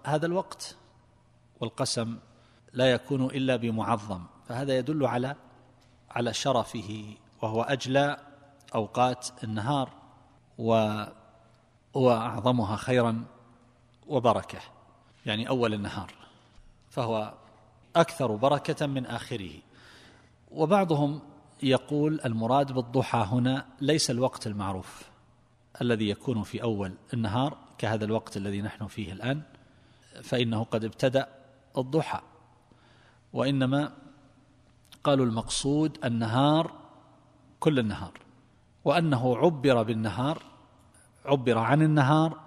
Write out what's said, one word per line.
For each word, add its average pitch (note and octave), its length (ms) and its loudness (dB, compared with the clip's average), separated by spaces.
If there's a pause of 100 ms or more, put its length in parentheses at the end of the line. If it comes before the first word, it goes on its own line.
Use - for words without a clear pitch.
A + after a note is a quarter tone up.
هذا D3+ 220 0
الوقت، - 520 -6 (840)
والقسم A#2 580 -4 (560)
لا B2+ 180 4
يكون B2+ 340 0
إلا C3 300 -2
بمعظم، A2 680 -4 (240)
فهذا C3 300 -2
يدل C#3+ 280 0
على، B2 300 -2 (760)
على A#2+ 220 -2
شرفه، G#2+ 840 -4 (260)
وهو A2+ 200 -2
أجلى C#3 560 0 (580)
أوقات B2 520 0 (160)
النهار، A#2+ 460 -2 (680)
وهو A2 540 0 (840)
أعظمها A#2 800 2
خيراً A#2 500 0 (840)
وبركة، A2+ 520 2 (680)
يعني A2 240 -2
أول A#2 240 0
النهار، G2+ 400 -6 (760)
فهو A2+ 440 -4 (640)
أكثر C3+ 400 2
بركة C#3 500 0
من C3+ 200 -4
آخره. A#2 460 -2 (1000)
وبعضهم D3+ 720 2 (420)
يقول D3 600 2
المراد B2 460 2
بالضحى B2 600 0
هنا B2+ 340 2 (160)
ليس D3 300 2
الوقت B2 360 -2
المعروف G2 600 -6 (720)
الذي A2 280 0
يكون G#2+ 340 -2
في - 200 -8
أول G2+ 300 -2 (200)
النهار A#2+ 440 -2 (200)
كهذا G#2+ 280 -2
الوقت G#2+ 320 -4
الذي G2+ 240 -4
نحن G#2 260 -8
فيه F#2 240 -10
الآن، B2 300 -6 (840)
فإنه A#2 400 -2
قد A2+ 200 -4
ابتدأ C3 440 0 (500)
الضحى، C3+ 440 -2 (1120)
وإنما C3+ 580 0 (1120)
قالوا C#3 220 4
المقصود C#3+ 800 0
النهار، B2+ 680 2 (880)
كل D3+ 200 2
النهار، F#2 320 -2 (760)
وأنه C#3 520 4
عبر C3+ 460 4
بالنهار، A2 580 -2 (840)
عبر B2+ 320 2
عن B2+ 240 4
النهار D#3 640 4